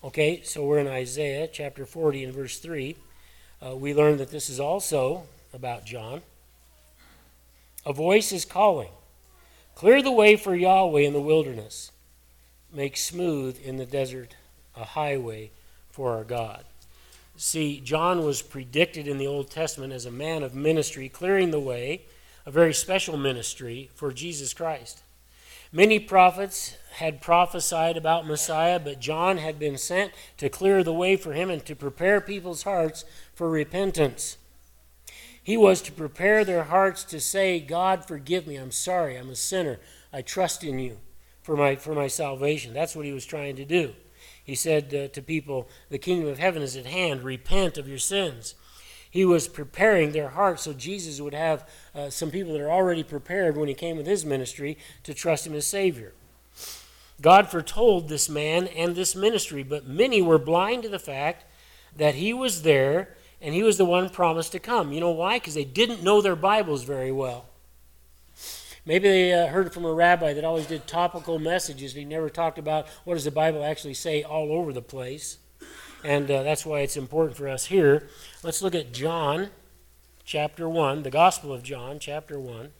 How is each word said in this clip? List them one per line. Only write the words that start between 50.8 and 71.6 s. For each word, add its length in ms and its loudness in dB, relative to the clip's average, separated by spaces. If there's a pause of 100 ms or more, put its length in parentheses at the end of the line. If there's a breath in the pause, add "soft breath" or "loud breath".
would 120 -8
have, 340 -2 (280 loud breath)
uh, 160 -10
some 200 -6
people 220 -6
that 80 -2
are 100 -2
already 320 2
prepared 540 -2
when 120 -2
he 60 -4
came 220 -6
with 100 -8
his 200 0
ministry 500 -6 (280 loud breath)
to 100 -10
trust 320 -2
him 80 -8
as 120 -4
Savior. 460 -2 (1120 loud breath)
God 260 10
foretold 600 2
this 200 -2
man 380 0
and 280 -2
this 200 -2
ministry, 480 0
but 240 -6
many 340 2
were 180 6
blind 440 2
to 80 -8
the 80 -6
fact 460 -6 (520 soft breath)
that 200 2
he 180 -2
was 280 -2
there 540 4 (240 soft breath)
and 140 -6
he 80 2
was 160 4
the 80 6
one 240 2
promised 420 0
to 60 -8
come. 340 -2
You 80 -4
know 100 2
why? 280 0
'Cause 160 -8
they 100 -2
didn't 380 -2
know 180 6
their 160 2
Bibles 460 2
very 300 -4
well. 340 -6 (1400 loud breath)
Maybe 240 4
they, 240 6
uh, 140 6
heard 260 0
from 120 -8
a 80 0
rabbi 420 6
that 100 -4
always 220 0
did 200 -8
topical 520 -2
messages, 540 -4